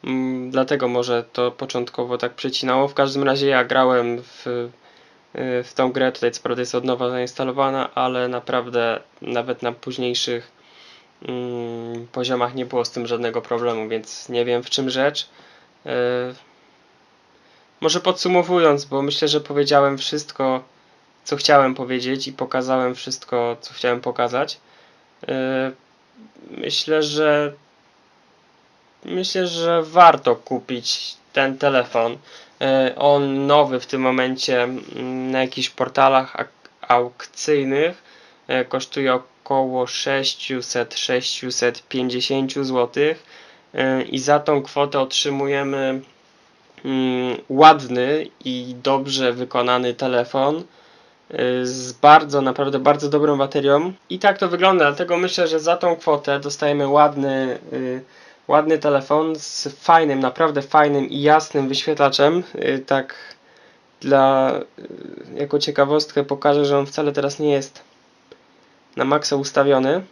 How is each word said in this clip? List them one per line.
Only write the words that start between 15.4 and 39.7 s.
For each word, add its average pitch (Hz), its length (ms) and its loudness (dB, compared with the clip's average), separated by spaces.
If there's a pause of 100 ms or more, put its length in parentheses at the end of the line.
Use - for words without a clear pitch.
E, 123 480 -4 (1500)
może 160 180 0
podsumowując, 175 840 2
bo 139 160 -4
myślę, 143 260 -2
że 147 140 0
powiedziałem 143 560 2
wszystko, 131 680 -4 (600)
co - 120 -6
chciałem 139 400 2
powiedzieć 131 520 -6
i 135 60 -14
pokazałem 127 640 -4
wszystko, 120 680 -6
co - 120 -20
chciałem 123 280 -4
pokazać. 123 560 -4 (680)
E, 131 440 -4 (800)
myślę, 156 520 -2
że, 147 500 0 (1500)
myślę, 185 420 -4
że 170 360 0
warto 160 520 6
kupić - 800 -8 (180)
ten 135 240 0
telefon. 123 600 0 (440)
E, 135 340 2
on 139 520 2
nowy 143 320 4
w - 60 -12
tym 131 160 -4
momencie, 131 600 0
mm, 127 680 -6
na 131 100 0
jakichś 131 280 -4
portalach 135 640 2
ak-, - 340 -10 (180)
aukcyjnych, 139 1160 0 (440)
e, 127 180 0
kosztuje 131 480 -2
około 127 760 -2